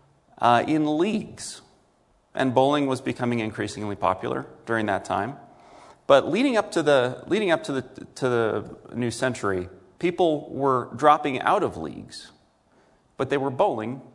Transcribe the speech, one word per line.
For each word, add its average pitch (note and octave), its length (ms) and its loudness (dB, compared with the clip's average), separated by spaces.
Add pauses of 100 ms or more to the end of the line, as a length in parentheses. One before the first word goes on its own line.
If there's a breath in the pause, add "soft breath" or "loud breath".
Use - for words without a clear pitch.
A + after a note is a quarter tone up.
(380 soft breath)
uh, A#2+ 300 4
in D3+ 320 0
leagues. - 640 -4 (720)
And C3 180 0
bowling C#3 320 4
was C3 160 -2
becoming A#2+ 380 -2
increasingly G#2+ 560 -6
popular A#2+ 500 -2 (220)
during A2+ 180 0
that G2 180 0
time. G2+ 340 -4 (680 loud breath)
But C#3 240 6
leading A#3 280 2
up G#3 160 -2
to E3 100 2
the, B2+ 420 2
leading G3+ 240 0
up D#3+ 140 2
to - 80 -6
the, C3 100 -2
to - 480 -6
the G#2+ 460 0 (180)
new A#2+ 160 -2
century, G2+ 600 -2 (280)
people E3+ 560 0
were C3 420 0
dropping D3 460 4
out F#3 220 2
of G2+ 140 -4
leagues, - 540 -12 (840 soft breath)
but B2+ 120 -4
they C#3+ 80 0
were C3+ 120 -2
bowling C3 520 -2 (140)